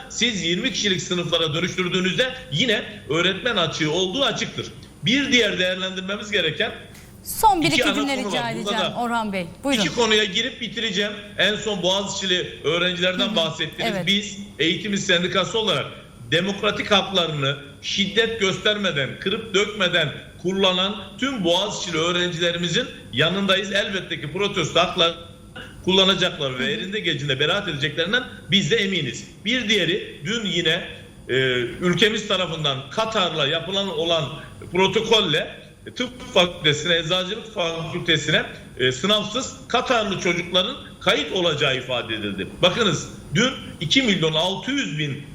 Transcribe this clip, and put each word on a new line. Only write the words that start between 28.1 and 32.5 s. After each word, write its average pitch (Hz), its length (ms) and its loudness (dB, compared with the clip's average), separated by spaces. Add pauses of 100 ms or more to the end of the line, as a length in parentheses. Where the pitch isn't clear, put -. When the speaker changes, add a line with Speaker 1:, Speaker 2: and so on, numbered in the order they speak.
Speaker 1:
biz 175 200 4
de 226 60 4
eminiz. 190 480 -2 (200)
Bir 233 240 0
diğeri 202 560 0
dün 220 200 -4
yine, 170 440 0 (400)
e, 120 60 0 (460)
ülkemiz 190 480 2
tarafından 160 640 -2